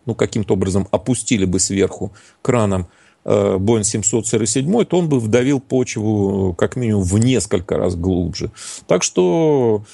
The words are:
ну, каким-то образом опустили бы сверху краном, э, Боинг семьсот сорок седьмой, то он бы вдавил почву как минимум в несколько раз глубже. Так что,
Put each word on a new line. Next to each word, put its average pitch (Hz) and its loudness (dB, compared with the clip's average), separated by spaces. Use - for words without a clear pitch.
ну, 117 -4
каким-то 110 0
образом 95 0
опустили 104 0
бы 92 0
сверху 95 -2
краном, 101 0
э, 101 2
Боинг 104 2
семьсот 110 -2
сорок 110 0
седьмой, 175 0
то 170 0
он 175 0
бы 139 2
вдавил 123 2
почву 104 0
как - -2
минимум 110 0
в 92 2
несколько 110 0
раз 92 -2
глубже. 87 -2
Так - 2
что, 151 2